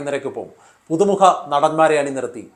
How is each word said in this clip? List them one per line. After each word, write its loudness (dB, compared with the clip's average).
നിരക്കൊപ്പം -8
പുതുമുഖ 0
നടന്മാരെ 2
അണിനിരത്തി -6